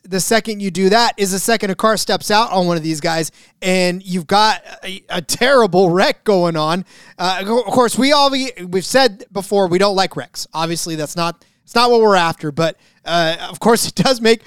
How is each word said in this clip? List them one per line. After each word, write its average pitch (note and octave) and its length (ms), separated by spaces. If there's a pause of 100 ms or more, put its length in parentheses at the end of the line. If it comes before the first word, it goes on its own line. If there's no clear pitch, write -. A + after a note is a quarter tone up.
the F#3 160
second G#3+ 400
you G3 100
do F#3+ 180
that A3+ 280
is G3 160
the G3 60
second G#3 320
a F3+ 40
car A3 220
steps - 340
out G#3+ 200
on F#3 140
one F3 120
of D#3 60
these D#3+ 180
guys, E3 320 (280)
and F#3 400
you've F3+ 260
got G#3 360 (220)
a, F#3+ 240
a F3 120
terrible G3+ 680
wreck G3 340
going F3 320
on. D#3+ 300 (320)
Uh, F#3 280
of A3+ 280
course, A#3+ 240
we C4+ 160
all, C#4 180
we, C4 220 (160)
we've F3+ 160
said B3 480
before, G3 340
we F3 100
don't G3 200
like F#3+ 180
wrecks. - 380
Obviously, E3 420
that's D3+ 220
not, E3+ 260 (220)
it's - 100
not A#3+ 160
what A#3 80
we're G#3+ 160
after, E3 360
but, D#3 260 (260)
uh, E3 340 (120)
of F3+ 100
course, A3+ 280
<laughs> - 20
it - 60
does A#3+ 260
make A3+ 260